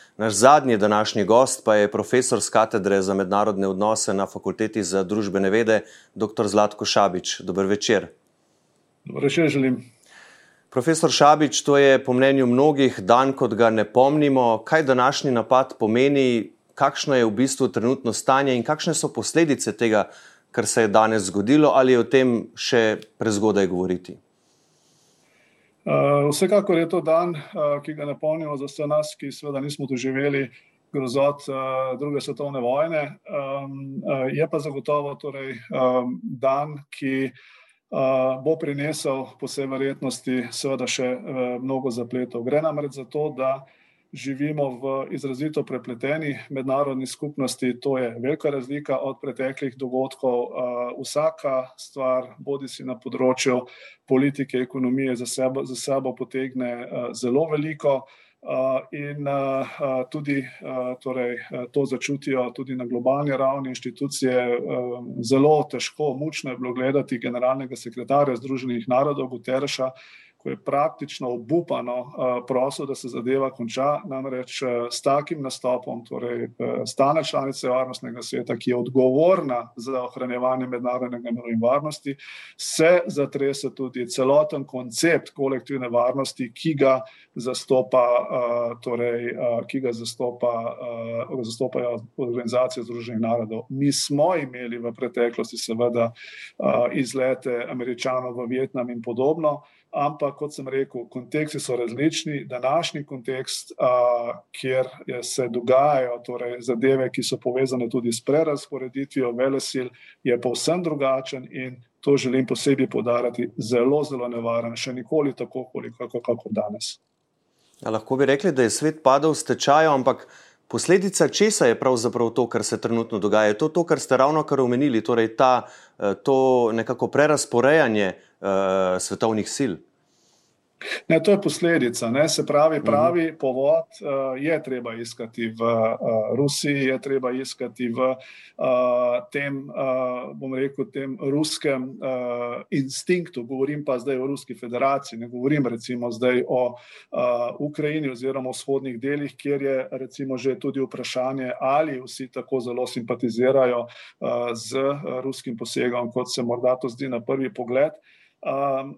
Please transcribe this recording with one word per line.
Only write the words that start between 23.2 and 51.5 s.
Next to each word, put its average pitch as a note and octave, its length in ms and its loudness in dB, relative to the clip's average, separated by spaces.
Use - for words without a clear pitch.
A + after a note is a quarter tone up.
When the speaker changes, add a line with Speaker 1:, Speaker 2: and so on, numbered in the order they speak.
Speaker 1:
govoriti? F2+ 500 -2
Speaker 2:
Eh, C#3+ 420 4
vsekakor G3 480 2
je E3 120 0
to F3+ 120 0
dan, E3 340 2
eh, D3 60 -10
ki D#3 120 -10
ga D3 100 -8
ne C#3+ 140 -6
pomnimo D#3 380 -2
za C3+ 100 -8
vse D3 200 -6
nas, D3+ 280 0
ki C#3 160 -10
seveda C#3 280 -8
nismo C#3+ 280 -6
doživeli C3+ 600 -2
grozot, C#3 540 0
eh, C#3+ 60 -6
druge C#3+ 240 -2
svetovne C#3 380 -6
vojne. C#3+ 380 0
Em, C#3 540 -6
eh, C3 320 -2
je D3+ 160 2
pa E3 80 0
zagotovo C#3+ 560 -4
torej, C3+ 360 -10
em, B2+ 720 0
dan, C#3+ 540 -2
ki, C3+ 320 -4
eh, B2+ 80 -4
bo D#3 160 2
prinesel C#3+ 680 -4
po C#3 80 -8
vsej C#3 200 -6
verjetnosti C3+ 840 -4
seveda C3 360 -4
še, B2+ 200 -2
eh, B2+ 520 -4
mnogo C3 300 -4
zapletov. B2 540 -6
Gre C#3 180 2
namreč D3 320 -2
za C3+ 120 -12
to, D3+ 240 -4
da C3+ 340 -2
živimo C#3 560 -2
v C3+ 440 -6
izrazito C#3 500 -4
prepleteni C#3 720 -6
mednarodni C3+ 600 -2
skupnosti. C3 720 -4
To C#3 180 0
je A#2 220 -2
velika D3+ 300 -2
razlika C#3 500 -4
od C3+ 220 -6
preteklih C3 560 -6
dogodkov. B2+ 640 -2
Eh, - 40 -6
vsaka C3+ 640 -2